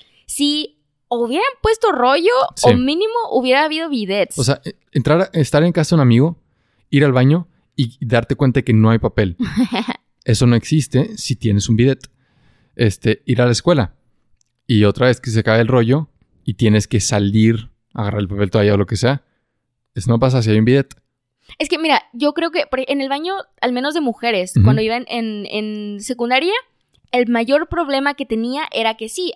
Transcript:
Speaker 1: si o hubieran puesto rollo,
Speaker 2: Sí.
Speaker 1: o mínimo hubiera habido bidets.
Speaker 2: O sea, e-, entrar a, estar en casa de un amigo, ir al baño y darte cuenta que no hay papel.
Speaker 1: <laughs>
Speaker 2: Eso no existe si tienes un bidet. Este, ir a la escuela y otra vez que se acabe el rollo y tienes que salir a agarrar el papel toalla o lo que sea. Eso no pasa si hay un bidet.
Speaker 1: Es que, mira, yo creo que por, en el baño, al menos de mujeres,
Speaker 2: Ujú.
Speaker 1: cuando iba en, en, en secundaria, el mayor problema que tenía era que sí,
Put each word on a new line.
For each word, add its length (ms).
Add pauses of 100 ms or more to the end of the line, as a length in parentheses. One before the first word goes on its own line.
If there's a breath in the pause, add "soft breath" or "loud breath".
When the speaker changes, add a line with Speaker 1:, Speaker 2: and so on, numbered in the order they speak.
(260 soft breath)
Speaker 1:
si 540 (340)
o 120
hubieran 200 (160)
puesto 300
rollo, 400 (240)
Speaker 2:
Sí. 140
Speaker 1:
o 80
mínimo 360 (180)
hubiera 340
habido 240
bidets. 500
Speaker 2:
O 60
sea, 180
e-, 120 (180)
entrar 280
a, 160
estar 260
en 100
casa 160
de 60
un 120
amigo, 300 (520)
ir 140
al 80
baño 380 (260)
y 300
darte 320
cuenta 240
que 100
no 200
hay 80
papel. 400
Speaker 1:
<laughs> 840
Speaker 2:
Eso 240
no 80
existe 640
si 180
tienes 320
un 80
bidet. 320 (680)
Este, 480
ir 160
a 40
la 60
escuela 420 (720)
y 200
otra 220
vez 120
que 120
se 100
acabe 180
el 80
rollo 400 (380)
y 80
tienes 340
que 140
salir 680 (240)
a 100
agarrar 180
el 80
papel 200
toalla 240
o 40
lo 80
que 100
sea. 300 (680)
Eso 160
no 100
pasa 220
si 80
hay 100
un 60
bidet. 300 (640 loud breath)
Speaker 1:
Es 80
que, 100
mira, 260 (100)
yo 200
creo 180
que 160
por, 120 (100)
en 120
el 80
baño, 240 (260)
al 140
menos 200
de 60
mujeres, 560
Speaker 2:
Ujú. 80
Speaker 1:
cuando 180
iba 140
en, 140
en, 400
en 500
secundaria, 540 (580)
el 160
mayor 400
problema 460
que 120
tenía 460
era 240
que 140
sí, 260